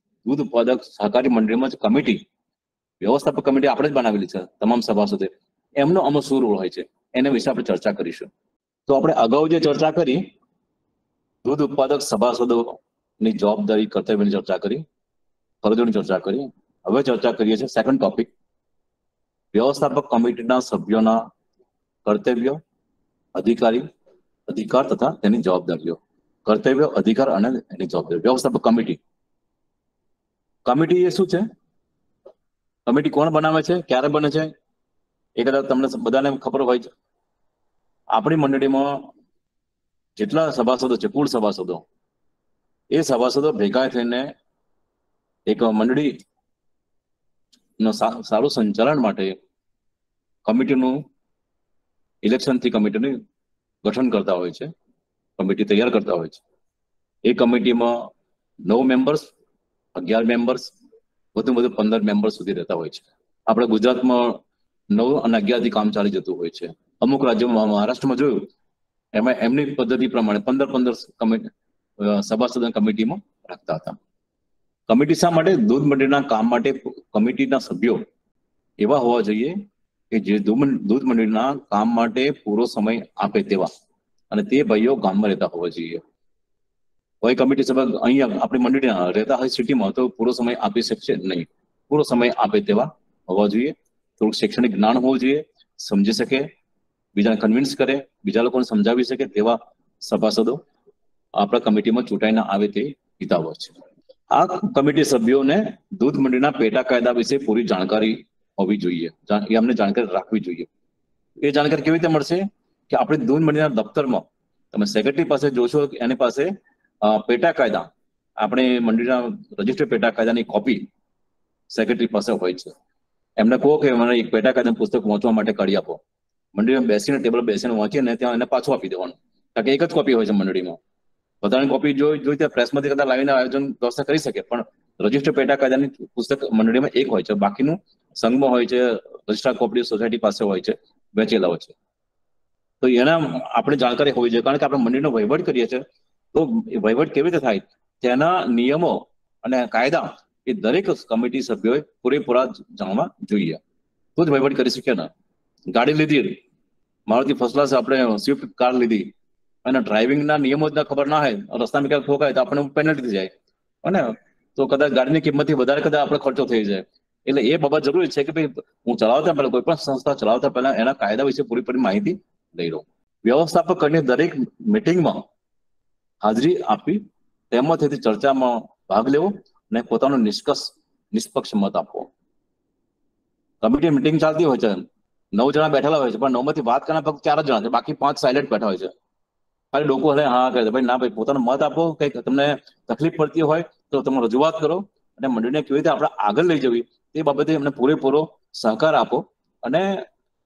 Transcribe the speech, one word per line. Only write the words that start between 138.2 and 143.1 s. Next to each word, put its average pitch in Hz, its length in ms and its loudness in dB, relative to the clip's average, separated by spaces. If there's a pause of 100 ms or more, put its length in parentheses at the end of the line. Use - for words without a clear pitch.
હોય 120 160 2
છે, 123 140 0 (480)
રજિસ્ટ્રાર 110 260 0
કોઓપરેટિવ 117 280 0
સોસાયટી 113 340 -2
પાસે 107 280 -2
હોય 95 160 0
છે, - 180 -4 (360)
વેચેલા 101 340 2
હોય 85 100 -2
છે. - 160 -20 (1080)
તો 127 80 4
એના 135 320 4 (340)